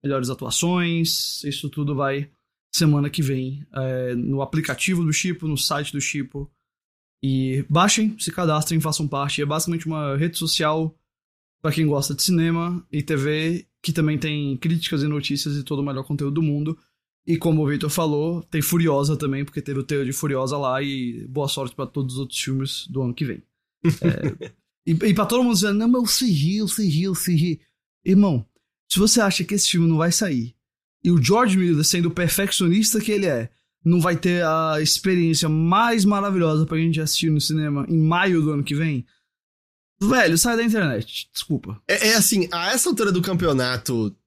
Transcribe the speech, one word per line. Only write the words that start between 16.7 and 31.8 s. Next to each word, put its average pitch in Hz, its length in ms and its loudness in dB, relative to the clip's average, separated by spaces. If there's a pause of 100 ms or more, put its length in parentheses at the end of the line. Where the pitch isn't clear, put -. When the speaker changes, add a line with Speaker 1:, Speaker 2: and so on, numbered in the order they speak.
Speaker 1:
E 165 100 2
como 160 260 2
o 147 40 2
Victor 147 240 -2
falou, 160 540 -2
tem 151 180 -4
Furiosa 151 540 2
também, 139 280 -4
porque - 160 -10
teve 135 200 -6
o - 20 -4
trailer 139 240 -2
de 123 60 -4
Furiosa 135 440 -2
lá 135 260 0
e 123 460 -6
boa 139 200 -4
sorte 131 280 -6
pra 135 100 -6
todos 131 280 -4
os 131 60 -6
outros 131 200 -8
filmes 135 480 -4
do 135 140 -4
ano 120 120 -2
que - 100 -4
vem. 120 180 -8 (420)
Speaker 2:
<laughs> 165 160 2
Speaker 1:
É, - 520 -2 (340)
e, 165 60 2
e 180 220 4
pra 196 120 2
todo 240 160 2
mundo 240 120 4
dizendo, 202 240 0
"Não, 226 100 2
mas 247 140 4
o 226 40 0
C 240 260 2
G 147 200 2
I, 208 100 -2
o 202 60 -2
C 214 200 0
G 156 120 2
I, 190 80 0
o 185 60 0
C 175 220 0
G 156 160 4
I." 156 80 -6 (440)
Irmão, 185 420 4 (440)
se - 80 -2
você 214 220 4
acha 196 240 0
que 202 100 -6
esse 202 160 0
filme 170 180 2
não 160 100 4
vai 165 140 2
sair, 131 420 -2 (500)
e 170 60 4
o 170 120 6
George 196 340 4
Miller, 170 280 2